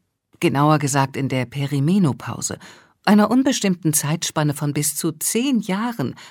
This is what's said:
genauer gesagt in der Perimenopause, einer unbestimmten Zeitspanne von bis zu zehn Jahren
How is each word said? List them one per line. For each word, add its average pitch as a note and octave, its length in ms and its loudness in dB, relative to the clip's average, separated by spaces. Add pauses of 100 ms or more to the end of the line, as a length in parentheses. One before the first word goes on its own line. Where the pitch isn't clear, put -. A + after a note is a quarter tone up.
(400)
genauer D3+ 400 4
gesagt C#3 380 0
in C3 100 -2
der B2+ 180 -2
Perimenopause, C#3 1120 -2 (460)
einer G#3 260 6
unbestimmten A#3+ 640 0
Zeitspanne D3+ 640 -2
von D3 200 -4
bis D3 220 -2
zu E3 160 -4
zehn A#3+ 480 -2
Jahren F#3+ 560 -4 (160)